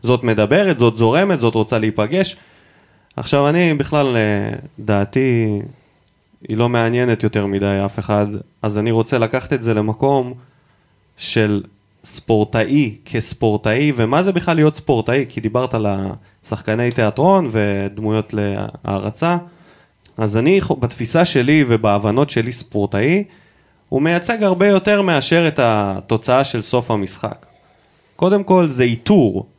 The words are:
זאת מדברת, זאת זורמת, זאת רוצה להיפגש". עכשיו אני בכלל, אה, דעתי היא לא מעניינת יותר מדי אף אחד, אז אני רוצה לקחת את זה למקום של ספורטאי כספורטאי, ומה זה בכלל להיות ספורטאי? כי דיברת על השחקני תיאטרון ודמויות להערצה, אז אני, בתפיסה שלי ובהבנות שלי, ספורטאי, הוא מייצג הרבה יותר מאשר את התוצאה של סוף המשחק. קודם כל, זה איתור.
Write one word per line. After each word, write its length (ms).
זאת 200
מדברת, 560
זאת 180
זורמת, 420
זאת 160
רוצה 240
להיפגש". 560
עכשיו 340
אני 240
בכלל, 440
אה, 40
דעתי 800
היא 80
לא 120
מעניינת 540
יותר 220
מדי 400
אף 140
אחד, 280
אז 160
אני 140
רוצה 260
לקחת 360
את 100
זה 100
למקום 600
של 460
ספורטאי 920
כספורטאי, 920
ומה 280
זה 80
בכלל 240
להיות 200
ספורטאי? 540
כי 120
דיברת 320
על 160
השחקני 1000
תיאטרון 600
ודמויות 840
להערצה, 1040
אז 200
אני, 220
בתפיסה 460
שלי 420
ובהבנות 640
שלי, 220
ספורטאי, 720
הוא 120
מייצג 420
הרבה 240
יותר 340
מאשר 460
את 160
התוצאה 800
של 180
סוף 300
המשחק. 540
קודם 280
כל, 240
זה 160
איתור. 640